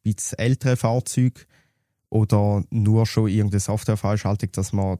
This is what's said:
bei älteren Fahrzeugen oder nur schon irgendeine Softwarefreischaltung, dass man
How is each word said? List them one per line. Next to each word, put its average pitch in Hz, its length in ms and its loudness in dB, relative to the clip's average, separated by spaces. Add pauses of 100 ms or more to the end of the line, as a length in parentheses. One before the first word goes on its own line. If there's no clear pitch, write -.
bei 107 100 0 (220)
älteren 127 400 0
Fahrzeugen 123 680 0 (680)
oder 104 600 2
nur 110 360 2
schon 110 220 0
irgendeine 104 320 0
Softwarefreischaltung, 101 920 -2
dass 95 200 -4
man 95 280 -2